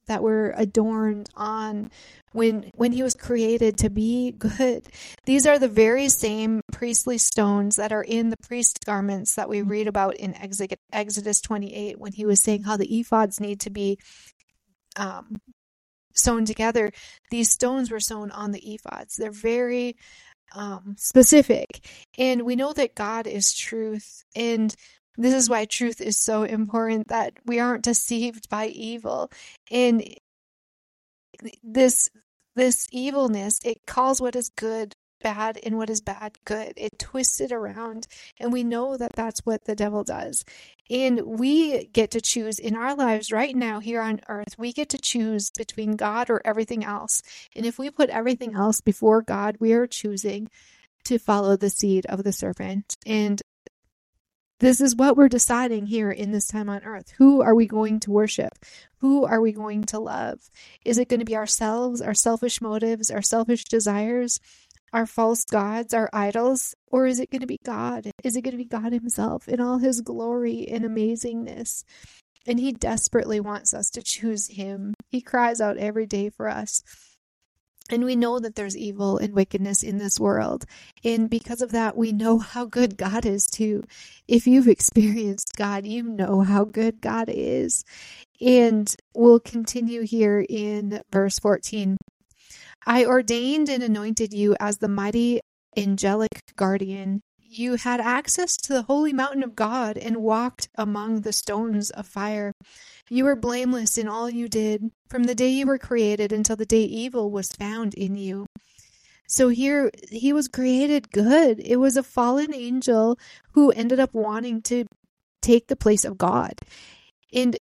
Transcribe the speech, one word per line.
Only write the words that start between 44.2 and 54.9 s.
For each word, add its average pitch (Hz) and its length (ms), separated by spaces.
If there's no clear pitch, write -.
earth, 208 300
we 240 160
get 294 160
to 277 80
choose 220 580
between 214 420
God 214 320
or 220 140
everything 220 400
else. 208 380
And 226 100
if 233 120
we 277 140
put 294 180
everything 233 460
else 208 260
before 220 400
God, 208 380
we 226 140
are 240 120
choosing 208 640
to 240 160
follow 202 360
the 202 140
seed 190 380
of 196 160
the 196 100
serpent. 190 640
And 208 360
this 254 220
is 262 140